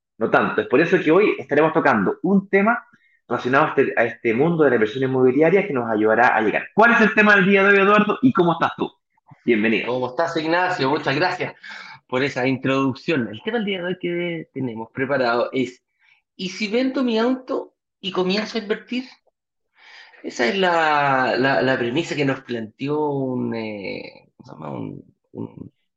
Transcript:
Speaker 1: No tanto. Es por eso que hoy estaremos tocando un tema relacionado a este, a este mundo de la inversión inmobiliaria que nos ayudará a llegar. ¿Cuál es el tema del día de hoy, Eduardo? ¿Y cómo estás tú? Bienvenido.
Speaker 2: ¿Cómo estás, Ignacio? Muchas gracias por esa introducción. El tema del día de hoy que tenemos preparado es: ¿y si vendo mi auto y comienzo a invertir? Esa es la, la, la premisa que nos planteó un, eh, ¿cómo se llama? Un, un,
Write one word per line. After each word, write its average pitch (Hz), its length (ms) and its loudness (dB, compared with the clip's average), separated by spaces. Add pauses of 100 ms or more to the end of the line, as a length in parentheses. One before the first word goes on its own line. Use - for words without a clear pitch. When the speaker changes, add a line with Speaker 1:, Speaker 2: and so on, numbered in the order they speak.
(180)
Speaker 1:
No 110 140 -2
tanto. 110 300 2
Es 104 60 -6
por 131 140 4
eso 170 180 2
que 151 120 0
hoy 196 260 4
estaremos 151 360 0
tocando 127 500 2
un 196 260 2
tema 208 340 2 (440)
relacionado 127 380 2
a 151 40 -4
este, 135 280 0
a 113 60 2
este 117 300 -2
mundo 160 300 2
de 135 80 6
la 123 60 2
inversión 110 260 0
inmobiliaria 131 600 4
que 143 80 -6
nos 120 160 -2
ayudará 110 460 4
a 110 60 2
llegar. 101 320 -2
¿Cuál 226 200 4
es 226 80 4
el 208 120 2
tema 208 220 4
del 190 100 4
día 196 180 4
de 196 60 4
hoy, 202 100 6
Eduardo? 202 440 4
¿Y 262 100 4
cómo 175 200 2
estás - 220 -2
tú? - 160 -6 (540)
Bienvenido. 113 480 0
Speaker 2:
¿Cómo 127 160 -4
estás, 165 280 -4
Ignacio? 160 520 0
Muchas 143 260 -2
gracias 156 380 -2 (580)
por 127 120 0
esa 131 220 -2
introducción. 135 840 -2
El 110 120 -14
tema 233 180 -4
del 214 60 -4
día 196 140 -4
de 175 60 -8
hoy 180 120 -6
que 175 560 -6
tenemos 120 380 -8
preparado 127 600 -2
es: 131 280 -4 (540)
¿y 185 140 -10
si 208 180 -8
vendo 262 380 -2
mi 226 120 0
auto 254 560 -4 (280)
y 190 100 -8
comienzo 190 460 -2
a 220 40 -4
invertir? 220 440 -8 (1160)
Esa - 240 -4
es 208 120 -2
la, 147 840 2
la, 131 220 2
la 131 160 0
premisa 123 360 -4
que 143 120 -2
nos 131 160 -2
planteó 120 580 -8 (120)
un, 127 440 -4
eh, 107 800 -10
¿cómo - 100 -20
se - 80 -20
llama? 76 240 -14
Un, 50 380 -14 (160)
un, - 400 -14 (260)